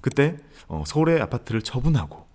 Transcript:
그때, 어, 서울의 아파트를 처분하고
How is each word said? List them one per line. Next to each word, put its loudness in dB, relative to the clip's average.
그때, 2
어, -6
서울의 2
아파트를 -4
처분하고 -2